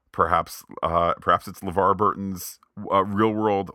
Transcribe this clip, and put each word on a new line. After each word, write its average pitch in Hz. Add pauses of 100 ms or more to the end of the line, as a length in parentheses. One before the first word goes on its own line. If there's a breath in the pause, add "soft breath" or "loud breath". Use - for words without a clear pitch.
(100)
perhaps, 85 (180)
uh, 85
perhaps 87
it's 90
LeVar 95
Burton's, 98 (340)
uh, 98
real 104
world 104